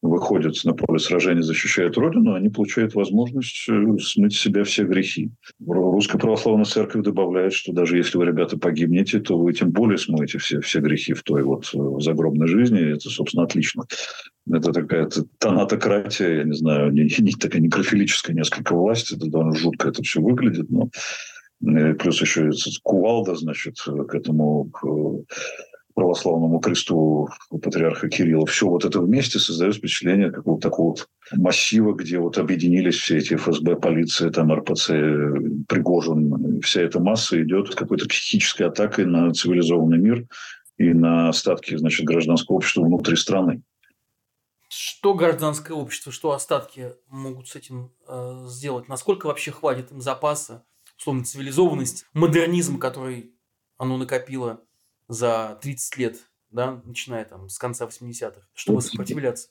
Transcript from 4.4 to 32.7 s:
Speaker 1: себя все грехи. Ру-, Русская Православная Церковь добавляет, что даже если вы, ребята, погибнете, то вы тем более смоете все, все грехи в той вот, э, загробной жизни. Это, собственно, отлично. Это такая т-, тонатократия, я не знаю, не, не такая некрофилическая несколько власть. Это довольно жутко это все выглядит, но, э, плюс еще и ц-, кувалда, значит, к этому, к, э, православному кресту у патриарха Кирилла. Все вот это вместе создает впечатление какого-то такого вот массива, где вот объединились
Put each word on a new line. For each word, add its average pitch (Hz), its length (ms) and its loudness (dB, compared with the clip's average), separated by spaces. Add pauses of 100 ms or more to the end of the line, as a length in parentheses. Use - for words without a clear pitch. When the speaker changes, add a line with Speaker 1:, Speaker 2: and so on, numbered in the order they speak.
Speaker 1:
себя 101 240 2
все 101 200 0
грехи. - 460 -2 (360)
Ру-, 90 260 2
Русская 101 260 0
Православная 110 460 2
Церковь 104 400 0
добавляет, 92 500 2
что - 180 -6
даже 85 260 2
если 85 200 2
вы, 87 80 4
ребята, 82 320 0
погибнете, 87 640 2
то 90 180 0
вы 85 140 4
тем 87 180 0
более 98 280 2
смоете 73 400 -2
все, 71 220 -4
все - 200 -2
грехи 73 340 0
в - 80 -10
той 71 220 0
вот, 67 300 -2
э, 71 40 -2 (220)
загробной 78 480 2
жизни. 107 320 4 (140)
Это, - 160 -8
собственно, - 340 -2
отлично. - 400 -2 (680)
Это 82 200 0
такая 80 340 0
т-, - 160 -4 (160)
тонатократия, 101 1000 0
я 73 60 0
не 76 100 0
знаю, 73 380 2
не, 76 120 4 (140)
не - 140 4
такая 80 300 0
некрофилическая 87 720 2
несколько 80 400 -2
власть. 107 380 0
Это - 180 -6
довольно 80 260 2
жутко 80 320 0
это - 140 -6
все - 180 -2
выглядит, 123 500 2
но, - 180 2 (760)
э, 78 280 4
плюс 82 280 0
еще 78 260 2
и 76 40 2
ц-, 76 180 -4 (120)
кувалда, 98 540 2
значит, 78 400 -8 (320)
к - 60 -8
этому, 76 580 2
к, - 140 -14
э, 76 480 -4 (600)
православному 82 680 2
кресту 78 680 0 (220)
у - 80 -8
патриарха 82 500 -2
Кирилла. 80 380 2
Все - 220 0
вот 87 180 2
это 87 140 0
вместе 113 380 2
создает 90 380 0
впечатление 90 540 0
какого-то - 400 -2
такого 82 200 2
вот - 180 -8 (240)
массива, 104 640 2
где 87 240 -4
вот 85 200 0
объединились 87 580 2